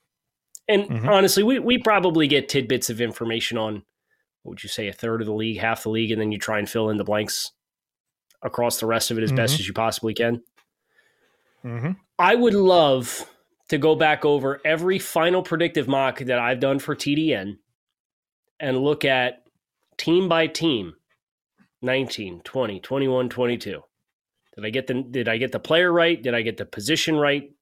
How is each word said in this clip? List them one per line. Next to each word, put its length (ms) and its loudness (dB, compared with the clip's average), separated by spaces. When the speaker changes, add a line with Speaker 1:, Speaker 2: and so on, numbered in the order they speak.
Speaker 1:
And 220 4
Speaker 2:
Mm-hmm. 180 -2
Speaker 1:
honestly, 360 6
we, 160 4
we 180 2
probably 500 4
get 220 2
tidbits 400 0
of 100 -6
information 580 -4
on, 180 -2
what 80 -16
would 120 -16
you 60 -14
say, 200 -6
a 40 -10
third 280 -4
of 60 -4
the 60 -4
league, 260 -4
half 240 -2
the 80 -4
league, 200 0
and 80 0
then 140 -2
you 40 -4
try 220 -4
and 100 -4
fill 200 -2
in 80 -2
the 80 -4
blanks 460 -2
across 340 -2
the 60 -4
rest 260 0
of 60 -2
it 60 0
as 100 0
best 220 2
Speaker 2:
Mm-hmm. 60 -4
Speaker 1:
as 60 -6
you 60 -8
possibly 400 -2
can. 280 0
Speaker 2:
Mm-hmm. 260 -6
Speaker 1:
I 160 6
would 180 4
love 720 4
to 80 0
go 180 4
back 280 2
over 400 0
every 360 0
final 420 2
predictive 460 -2
mock 320 0
that 200 -2
I've 200 0
done 200 0
for 160 -6
T 200 -2
D 180 0
N 240 -6
and 180 -2
look 260 0
at 400 2
team 320 2
by 180 2
team, 460 -2
nineteen, 640 -4
twenty, 360 -4
twenty-one, 500 -2
twenty-two. 520 -4
Did 100 -10
I 40 -6
get 180 -4
the, 160 -2
did 240 -4
I 100 0
get 140 -2
the 80 -6
player 320 2
right? 300 2
Did 140 -2
I 60 0
get 160 -4
the 80 -10
position 520 -2
right? 340 0